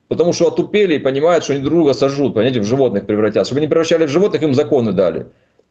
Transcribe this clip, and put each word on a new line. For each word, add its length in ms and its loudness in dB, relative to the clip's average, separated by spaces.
потому 240 0
что 160 2
отупели 460 0
и 40 -2
понимают, 460 0
что 80 -4
они 80 -4
друг 140 -2
друга 180 4
сожрут, 400 0
понимаете, 260 0
в 60 -2
животных 400 0
превратятся. 460 0
Чтобы 100 -2
не 60 0
превращали 380 2
в 40 -4
животных, 340 0
им 100 0
законы 380 0
дали. 360 -2